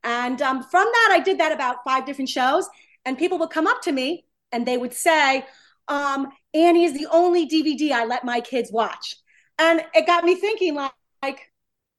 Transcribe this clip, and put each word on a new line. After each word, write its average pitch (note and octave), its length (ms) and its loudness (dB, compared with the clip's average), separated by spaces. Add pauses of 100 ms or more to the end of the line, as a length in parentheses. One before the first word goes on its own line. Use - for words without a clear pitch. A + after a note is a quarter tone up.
And, B3 380 -4
um, C4 220 -2
from F#4+ 280 2
that, A#4 200 4
I F4 80 6
did F#4+ 200 0
that D#4 120 2
about C4 340 -4
five C4 220 -2
different C4+ 220 -6
shows, C4+ 380 0 (380)
and C4 140 -6
people F4+ 180 -2
would E4 140 -4
come D#4+ 160 0
up B4 160 -2
to F4 80 -2
me C#4 340 -4 (260)
and A#3 140 -4
they B3 120 -2
would A#3+ 180 -6
say, C#4 500 2 (420)
um, C#4 400 -4 (280)
"Annie E4+ 300 6
is D4+ 80 -2
the D4 180 -8
only F4 340 4
D D4+ 160 0
V D4 140 0
D D4 180 -2
I A#3 120 0
let B3+ 200 -4
my A#3+ 140 -2
kids A#3 320 -6
watch." - 440 -4 (440)
And E4 340 4
it D#4+ 140 4
got E4+ 160 2
me F4 100 4
thinking, F#4+ 400 -2
like, C#4 180 -6 (300)
like, C#4 300 -10 (480)